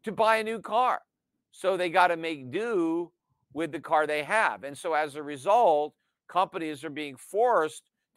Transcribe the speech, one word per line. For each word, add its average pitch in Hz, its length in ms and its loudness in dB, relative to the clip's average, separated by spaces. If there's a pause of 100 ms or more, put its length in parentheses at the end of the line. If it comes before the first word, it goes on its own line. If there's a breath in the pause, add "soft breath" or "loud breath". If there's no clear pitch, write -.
to 220 60 -6
buy 220 260 4
a 220 60 -2
new 220 160 -4
car. 220 420 0 (500)
So 185 260 0
they 180 120 0
gotta 175 280 4
make 156 340 -8
do 170 600 -2 (420)
with 151 180 -4
the 156 80 -10
car 156 280 2
they 151 160 -2
have. 147 400 0
And 139 140 -12
so 165 160 -4
as 147 220 -2
a 156 60 -10
result, 147 720 2 (340)
companies 165 560 -4
are 160 60 -10
being 143 260 -10
forced 190 680 0 (340)